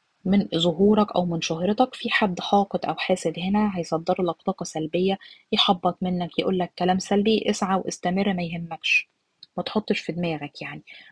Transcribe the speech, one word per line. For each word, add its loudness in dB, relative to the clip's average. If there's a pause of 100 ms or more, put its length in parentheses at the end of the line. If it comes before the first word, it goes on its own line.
(240)
من 4
ظهورك 4
أو 2
من -2
شهرتك، 0
في -6
حد 0
حاقد 2
أو -2
حاسد -2
هنا 0
هيصدر -2
لك -2
طاقة -4
سلبية، -2 (340)
يحبط 0
منك، -4
يقول 0
لك -4
كلام 2
سلبي، 2
اسعى 0
واستمر -2
ما -4
يهمكش، -4 (460)
ما -2
تحطش -2
في -8
دماغك -6
يعني، -14 (300)